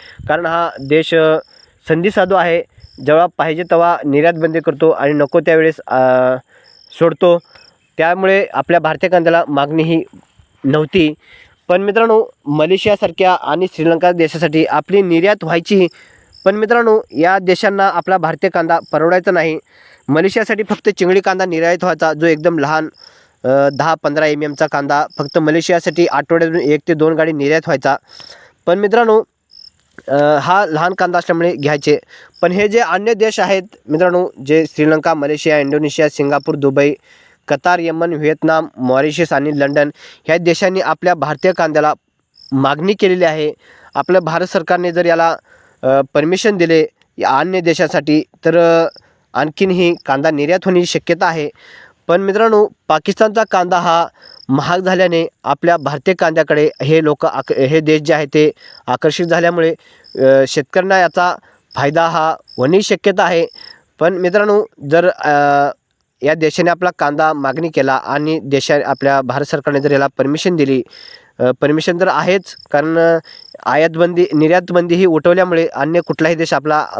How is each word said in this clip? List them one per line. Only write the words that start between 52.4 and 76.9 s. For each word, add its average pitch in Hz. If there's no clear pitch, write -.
पाकिस्तानचा 208
कांदा 180
हा 170
महाग 143
झाल्याने 180
आपल्या 170
भारतीय 147
कांद्याकडे 156
हे 160
लोक 151
आक-, -
हे 139
देश 156
जे 151
आहे 151
ते 151
आकर्षित 151
झाल्यामुळे, 165
अ, 135
शेतकऱ्यांना 190
याचा 180
फायदा 147
हा 160
होण्याची 180
शक्यता 190
आहे. 170
पण 180
मित्रांनो, 202
जर, 175
अ, -
या 147
देशाने 165
आपला 175
कांदा 156
मागणी 143
केला 135
आणि 147
देशा-, 139
आपल्या 135
भारत 135
सरकारने 143
जर 143
याला 139
परमिशन 151
दिली, 135
अ, 127
परमिशन 156
तर 185
आहेच, 180
कारण, 156
अ, 165
आयातबंदी, 165
निर्यातबंदी 175
ही 185
उठवल्यामुळे 170
अन्य 156
कुठलाही 160
देश 160
आपला 151